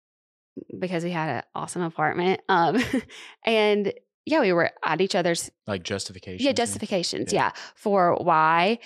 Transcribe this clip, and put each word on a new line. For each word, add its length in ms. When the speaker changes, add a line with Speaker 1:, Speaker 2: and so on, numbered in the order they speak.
Speaker 1:
because 260
we 80
had 260
an 60
awesome 260
apartment. 640
Um, 300
<laughs> 340
and 460
yeah, 160
we 120
were 180
at 180
each 140
other's 340
Speaker 2:
Like, 160
justifications 600
Speaker 1:
Yeah, 60
Speaker 2:
and 80
Speaker 1:
justifications. 760
Speaker 2:
Yeah. 140
Speaker 1:
Yeah, 40
for 400
why. 720